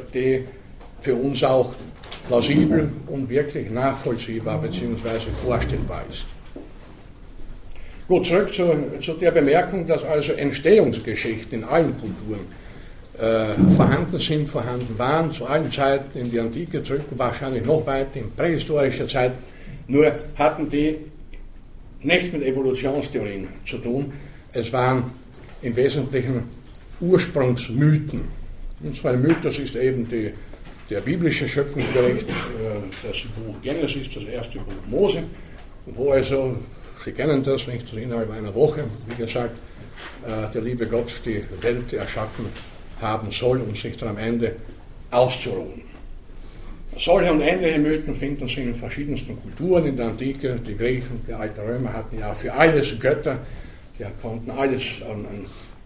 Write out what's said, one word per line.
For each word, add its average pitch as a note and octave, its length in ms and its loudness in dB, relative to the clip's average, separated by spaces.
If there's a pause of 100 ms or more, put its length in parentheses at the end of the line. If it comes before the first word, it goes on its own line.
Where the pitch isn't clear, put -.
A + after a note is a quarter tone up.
(140)
die C3 300 2 (560)
für C3 140 2
uns C#3 300 2
auch C3 300 4 (520)
plausibel D3+ 640 6 (180)
und C3+ 200 -4
wirklich B2+ 420 0
nachvollziehbar A2+ 880 0
beziehungsweise A2+ 720 -2
vorstellbar A2+ 800 0
ist. - 140 -8 (1800)
Gut, F3+ 180 4
zurück F3+ 280 4
zu, F3+ 100 2 (360)
zu E3 140 -4
der E3 180 4
Bemerkung, E3 540 6
dass D3+ 160 2
also D3+ 300 2
Entstehungsgeschichten B2+ 1300 4
in - 40 -6
allen D3 360 4
Kulturen, G#2+ 460 -6 (720)
äh, A2 360 2 (220)
vorhanden E3 420 4
sind, D3+ 300 2
vorhanden B2 500 -4
waren, D3+ 320 2
zu - 140 -6
allen C#3+ 260 2
Zeiten C#3 480 2
in A#2+ 120 -2
die A#2 100 2
Antike C#3 420 -2
zurück, C#3+ 280 -2
wahrscheinlich B2+ 560 -2
noch D#3 200 4
weiter C3+ 340 -2
in G#2 120 -6
prähistorischer C#3+ 760 2
Zeit, B2+ 260 2 (540)
nur D3 240 8 (260)
hatten D3+ 340 2
die D3+ 260 2 (1040)
nichts F3 320 2
mit D3 100 -2
Evolutionstheorien C3 1080 0 (180)
zu - 120 -6
tun. C3+ 340 -2 (400)
Es A#2 200 -2
waren B2+ 320 4 (560)
im A#2 160 -2
Wesentlichen C3 680 2 (580)
Ursprungsmythen. D3 1200 4 (600)
Und D3 140 -6
so D#3 120 -2
ein B2 120 4
Mythos D3+ 380 4
ist C#3 160 -6
eben B2 340 2
die, A2 240 -2 (560)
der G2+ 120 -2
biblische D#3 480 0
Schöpfungsbericht, B2+ 800 2
äh, G#2+ 800 -6
das G2 140 -4
Buch A2 400 -8
Genesis, C#3+ 520 -2
das G#2 100 -8
erste A#2 340 -8
Buch G2 140 -8 (160)
Mose, D3+ 360 2 (640)
wo B2+ 260 2
also, C3 440 2 (480)
Sie G#2+ 60 -6
kennen C3+ 320 2
das C3+ 240 0
nicht, B2 240 -8
das A2 100 -8
Innerhalb A#2 300 -2
einer G#2+ 240 -6
Woche, D3 300 4 (240)
wie A#2+ 60 -8
gesagt, A#2 420 -2 (680)
äh, G#2+ 280 -4
der A2+ 100 -2
liebe A#2 240 -2
Gott A#2 260 0 (120)
die G#2+ 180 -2 (180)
Welt B2 320 0
erschaffen A2 540 -4 (540)
haben G#2+ 320 -2
soll, B2+ 280 2
um G#2+ 140 -4
sich A#2 220 -6
dann A2+ 140 -4
am G2+ 80 -6
Ende A2+ 360 0 (560)
auszuruhen. B2 720 2 (1120)
Solche F3 360 6
und D3+ 80 6
ähnliche D#3+ 400 4
Mythen D3+ 340 2
finden C#3 320 -4
sich C3+ 120 -2
in A#2+ 160 -2
verschiedensten C3 640 -6
Kulturen, F3 460 2
in C3 100 0
der A#2 100 0
Antike, B2+ 580 -2
die G#2 120 -6
Griechen, B2 500 -2
die A#2 60 -8
alten G#2+ 280 -6
Römer A#2 320 -2
hatten A2 260 -6
ja G#2+ 160 -4
für A2 180 -6
alles C#3 480 6
Götter, C#3 380 2 (600)
die G2+ 60 -8 (160)
konnten A2+ 300 -8
alles C3+ 520 -2
an, G#2 240 -8
an G#2 200 -10 (400)